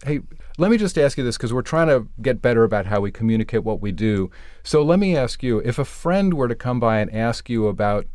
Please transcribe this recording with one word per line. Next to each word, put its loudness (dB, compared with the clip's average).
"Hey, -2
let 2
me 6
just 0
ask 2
you -2
this, -2
'cause -4
we're 0
trying 0
to 2
get 0
better 4
about 2
how 0
we -2
communicate 0
what -2
we -4
do. 0
So 2
let 4
me 2
ask -2
you, 2
if -2
a 0
friend 0
were 0
to -2
come -2
by 4
and -2
ask -2
you 0
about 0